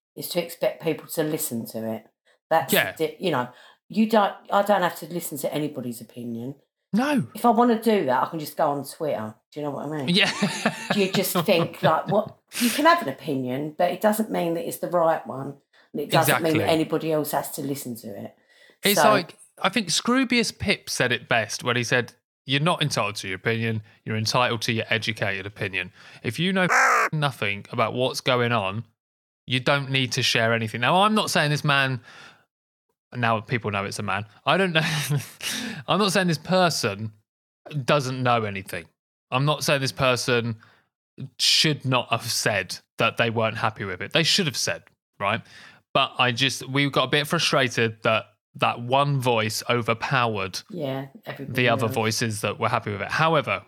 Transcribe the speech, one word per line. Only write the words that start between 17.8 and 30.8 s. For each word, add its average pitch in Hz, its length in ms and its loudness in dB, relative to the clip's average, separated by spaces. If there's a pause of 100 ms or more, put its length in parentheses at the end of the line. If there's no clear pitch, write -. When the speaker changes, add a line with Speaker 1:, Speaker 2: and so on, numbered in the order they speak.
Speaker 1:
to 110 100 -14
it. 104 280 -14 (480)
Speaker 2:
It's 190 180 4
Speaker 1:
So 220 80 8
Speaker 2:
like, 196 280 2 (240)
I 190 80 2
think 185 200 0
Scroobius 240 680 0
Pip - 320 -2
said 127 240 2
it - 160 -4
best 113 340 0
when 123 140 0
he 120 80 0
said, 123 280 0 (320)
"You're 135 160 0
not 165 200 0
entitled 113 360 -2
to - 120 -10
your 95 80 -6
opinion. 113 440 -2 (220)
You're 110 140 -4
entitled 113 460 0
to 120 100 -2
your 110 160 -2
educated 107 560 -2
opinion. 95 480 -6 (300)
If 127 160 -4
you 180 120 0
know 185 160 2 (220)
<laughs> - 240 2
nothing 113 580 -2
about 110 220 0
what's 127 260 -2
going 123 320 2
on, 107 320 -2 (640)
you 123 140 -2
don't 139 300 0
need 131 220 0
to 127 100 0
share 113 300 2
anything." 113 280 -2